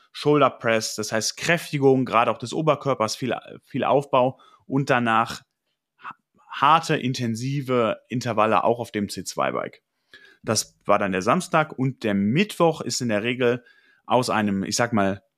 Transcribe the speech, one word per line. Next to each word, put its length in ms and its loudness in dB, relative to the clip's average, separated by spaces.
Shoulder 380 4
Press, 440 -2
das 180 -6
heißt 240 -4
Kräftigung, 680 2
gerade 260 2
auch 80 -2
des 160 -10
Oberkörpers, 640 0
viel, 200 -4
viel 200 -6
Aufbau 560 2
und 240 -2
danach 540 0
ha-, 180 -18
harte, 480 2
intensive 1120 -2
Intervalle 560 2
auch 140 2
auf 140 -10
dem 180 -2
C 140 -10
zwei 280 -4
Bike. 300 -8
Das 440 -4
war 120 4
dann 140 -2
der 80 0
Samstag 580 0
und 240 -4
der 120 0
Mittwoch 680 0
ist 220 -6
in 80 -2
der 120 0
Regel 400 -2
aus 240 2
einem, 320 0
ich 140 -4
sag 180 0
mal 280 0